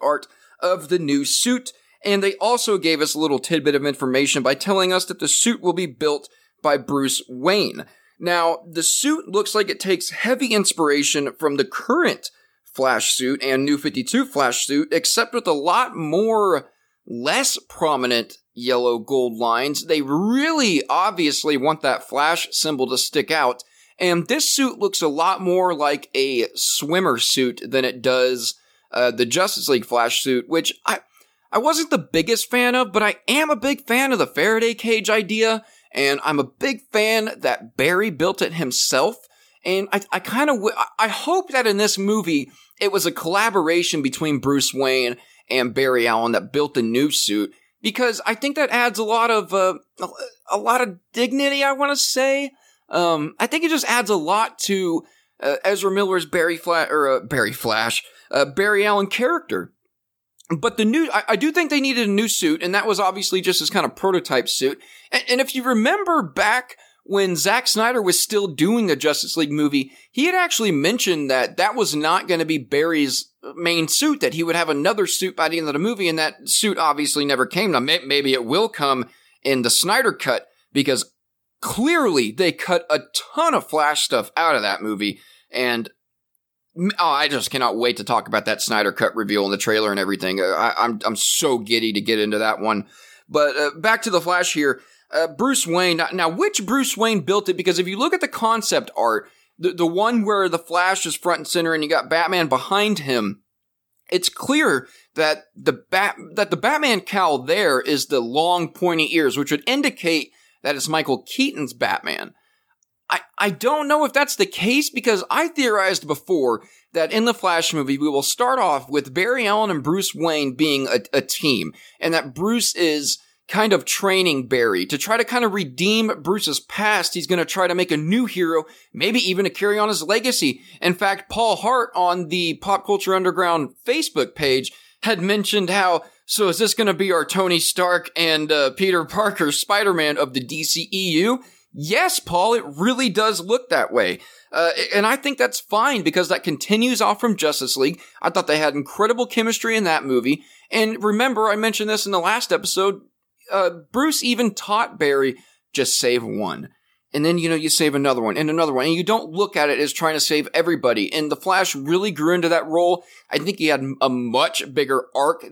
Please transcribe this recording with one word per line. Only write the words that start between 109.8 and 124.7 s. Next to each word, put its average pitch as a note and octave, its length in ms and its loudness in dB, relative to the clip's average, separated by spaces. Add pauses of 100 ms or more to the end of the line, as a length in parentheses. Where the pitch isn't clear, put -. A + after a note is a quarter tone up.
that C#3 140 -2
it's C3+ 120 -6
Michael D3+ 340 0
Keaton's G3+ 500 -4
Batman. - 600 -4 (760)
I, - 120 -2 (180)
I G#3 120 0
don't C#4 360 -2
know D4+ 180 2
if C4+ 80 -2
that's C#4 220 0
the G3+ 120 2
case B3+ 440 0
because A3 400 0
I D#4+ 160 0
theorized G#3 640 0
before C#3+ 560 0 (280)
that D#3+ 200 0
in A3 120 2
the A#3 100 2
Flash E3+ 380 0
movie, C#3 260 0
we D3 100 0
will C#3 140 2
start B3 360 0
off C#3+ 320 0
with C#3 240 -2
Barry A#3 320 0
Allen G#3 240 0
and D#3 120 -2
Bruce F3+ 300 0
Wayne D3+ 440 -2
being C#3 320 0
a, A#2+ 120 2 (120)
a C3+ 80 2
team, B2+ 520 -2 (280)
and E3 120 0
that C#3+ 220 -2
Bruce G#3 400 0
is D3+ 440 0 (280)
kind G#3+ 260 0
of F3+ 120 2
training F3+ 640 0
Barry A2 380 2